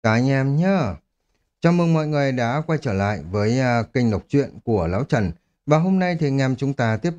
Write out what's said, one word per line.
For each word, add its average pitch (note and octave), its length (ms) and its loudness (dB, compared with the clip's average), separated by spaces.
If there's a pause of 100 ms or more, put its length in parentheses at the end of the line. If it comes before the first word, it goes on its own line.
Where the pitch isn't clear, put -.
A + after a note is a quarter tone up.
cả A2 80 2
anh B2 180 2
em C3+ 260 0
nhá. E3 400 0 (640)
Chào E3+ 120 4
mừng E3+ 200 2
mọi D#3 140 0
người C#3+ 240 0
đã B2 360 -2
quay D#3 140 -2
trở A#2 120 -2
lại G2+ 260 0 (120)
với, G#2+ 280 0
à, A#2+ 240 0 (100)
kênh A#2+ 180 2
đọc F#2 160 -2
truyện C#3 220 0 (140)
của G2 240 0
Lão F#2+ 160 -2
Trần. G#2+ 280 -2 (340)
Và D3+ 120 2
hôm F#3 220 2
nay F3+ 200 0
thì D#3 80 0
anh C#3 140 0
em C3 140 0
chúng C#3 180 -4
ta A2+ 240 0
tiếp E3+ 200 -4